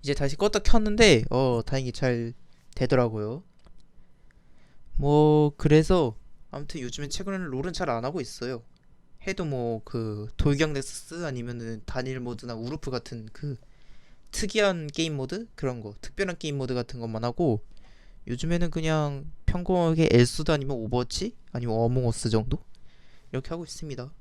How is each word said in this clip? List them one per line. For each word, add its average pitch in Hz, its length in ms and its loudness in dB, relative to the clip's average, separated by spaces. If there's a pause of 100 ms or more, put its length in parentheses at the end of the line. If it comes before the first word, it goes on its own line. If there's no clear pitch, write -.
이제 139 120 -4
다시 143 220 0
껐다 208 260 0
켰는데, 214 680 8
어, 123 340 2
다행히 131 280 -2
잘 120 420 -2 (400)
되더라고요. 120 680 0 (1500)
뭐, 147 600 6
그래서 151 600 4 (340)
아무튼 143 300 -10
요즘엔, 139 300 -8
최근에는 190 360 -6
롤은 139 260 -6
잘 170 180 -4
안 117 140 -2
하고 156 160 -4
있어요. 120 420 -8 (640)
해도 190 200 -4
뭐 117 380 -4
그 110 520 -6
돌격 147 360 2
넥서스 160 520 -8
아니면은 120 640 -8
단일 127 340 -6
모드나 120 340 -8
우루프 127 360 -8
같은 117 420 -8
그 143 240 -8 (760)
특이한 190 560 0
게임 156 280 -2
모드? 175 380 -6
그런 123 260 -4
거, 107 220 -12
특별한 185 360 -6
게임 143 200 -6
모드 131 160 -4
같은 123 260 -6
것만 113 240 -6
하고, 120 400 0 (640)
요즘에는 165 440 0
그냥 156 600 -2 (160)
평범하게 175 680 4
엘소드 123 400 6
아니면 139 260 0
오버워치 123 580 -4 (160)
아니면 120 240 -2
어몽어스 117 540 2
정도? 110 280 2 (760)
이렇게 165 180 -6
하고 170 140 -8
있습니다. 143 560 -12